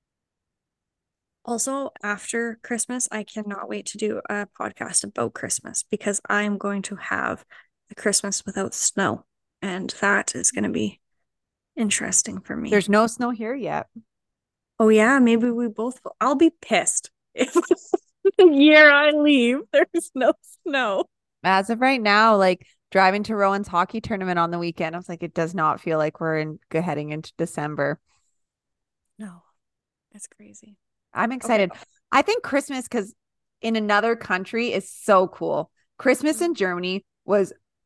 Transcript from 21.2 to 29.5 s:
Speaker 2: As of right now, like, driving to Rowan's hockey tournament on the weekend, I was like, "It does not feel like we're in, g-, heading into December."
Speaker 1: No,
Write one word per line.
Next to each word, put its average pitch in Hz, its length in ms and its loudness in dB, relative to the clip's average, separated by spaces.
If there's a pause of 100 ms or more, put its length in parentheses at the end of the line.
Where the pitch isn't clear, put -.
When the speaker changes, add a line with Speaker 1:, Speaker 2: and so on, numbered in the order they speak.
Speaker 2:
As 190 260 2
of 226 100 -4
right 262 220 2
now, 214 340 6
like, 185 320 2 (240)
driving 190 320 4
to 220 120 -6
Rowan's 196 340 0
hockey 185 320 -2
tournament 185 360 -4
on 170 140 0
the 170 80 -6
weekend, 170 360 -6
I 175 40 -10
was 175 80 -18
like, 170 160 -12
"It 165 100 -10
does 170 220 -4
not 156 240 0
feel 160 180 -2
like 151 220 -4
we're 160 200 -2
in, 156 200 -8 (120)
g-, 160 100 -2
heading 151 300 -6
into 156 260 -12
December." 147 640 -4 (1160)
Speaker 1:
No, 180 260 -18 (680)